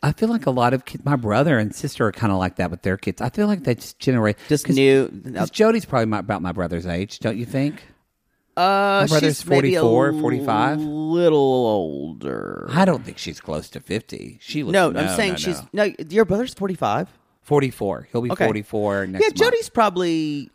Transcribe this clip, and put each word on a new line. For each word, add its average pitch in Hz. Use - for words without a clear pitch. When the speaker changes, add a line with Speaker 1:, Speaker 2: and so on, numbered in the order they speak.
Speaker 1:
I 143
feel 220
like 233
a 147
lot 123
of 127
kids, -
my 143
brother 123
and 104
sister -
are 101
kinda 101
like 92
that 90
with 90
their 95
kids. -
I 117
feel 208
like 208
that's -
genera-, 110
Speaker 2:
Just 147
Speaker 1:
'cause, 135
Speaker 2:
new, 135
Speaker 1:
'cause 104
Jody's 220
probably 117
my, 107
about 98
my 90
brother's 85
age, 90
don't 113
you 117
think? 139
Speaker 2:
Uh, 196
Speaker 1:
My -
brother's 151
Speaker 2:
she's -
maybe 139
a 165
Speaker 1:
forty-four, 131
forty-five. 127
Speaker 2:
little 156
older. 73
Speaker 1:
I 170
don't 156
think 87
she's -
close 76
to -
fifty. -
She 151
looks, 123
Speaker 2:
No, 180
Speaker 1:
no, -
Speaker 2:
I'm 92
saying 95
Speaker 1:
no, 82
Speaker 2:
she's, 76
Speaker 1:
no. 196
Speaker 2:
no, -
your 208
brother's 208
forty-five? 160
Speaker 1:
Forty-four. 123
He'll 120
be 120
Speaker 2:
Okay. -
Speaker 1:
forty-four 104
next 95
Speaker 2:
Yeah, 440
Speaker 1:
month. -
Speaker 2:
Jody's 466
probably 170